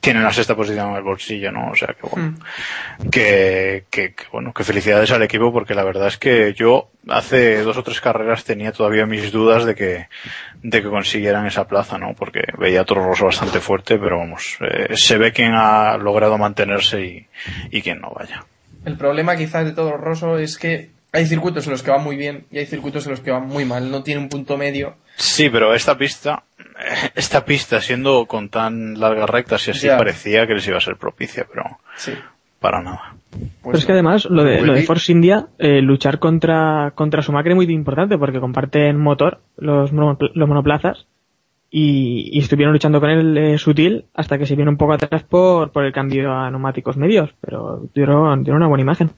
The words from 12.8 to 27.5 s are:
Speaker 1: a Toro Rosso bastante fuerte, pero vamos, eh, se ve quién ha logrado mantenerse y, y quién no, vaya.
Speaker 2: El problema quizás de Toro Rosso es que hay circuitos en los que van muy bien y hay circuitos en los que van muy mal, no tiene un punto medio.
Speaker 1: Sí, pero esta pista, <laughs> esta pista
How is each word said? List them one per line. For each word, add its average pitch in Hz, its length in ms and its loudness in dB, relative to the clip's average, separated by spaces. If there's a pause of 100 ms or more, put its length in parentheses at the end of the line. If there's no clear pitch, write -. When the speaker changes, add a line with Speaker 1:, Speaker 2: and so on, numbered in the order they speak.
Speaker 1:
a - 20 2
Toro 95 220 0
Rosso 92 200 2
bastante 92 340 0
fuerte, 98 380 0
pero 90 200 0
vamos, - 420 -10
eh, - 360 -4
se 113 200 4
ve 113 160 4
quién 117 220 2
ha 107 420 4
logrado 107 400 2
mantenerse 104 640 -2
y, 90 260 -12 (440)
y 104 120 -4
quién 87 180 -8
no, - 140 -14
vaya. - 240 -14 (520)
Speaker 2:
El 147 80 -8
problema 156 400 -2
quizás 160 280 -4
de 156 80 -4
Toro 156 240 -4
Rosso 160 420 -4
es 156 200 -8
que 165 320 -6 (220)
hay 165 140 2
circuitos 160 400 -2
en 147 60 -4
los 127 100 -8
que 139 80 -4
van 139 140 2
muy 147 120 -6
bien 143 340 -10
y 143 80 -10
hay 143 80 -6
circuitos 143 400 -8
en 143 60 -6
los 127 80 -8
que 139 100 -6
van 127 160 -4
muy 139 180 -4
mal, 123 260 -4
no 135 120 -6
tiene 147 180 -6
un 139 80 -8
punto 139 300 -6
medio. 139 380 -6 (200)
Speaker 1:
Sí, - 320 2
pero 113 260 4
esta 131 220 2
pista, 139 460 -4 (360)
<laughs> - 360 -8
esta - 300 0
pista 131 360 0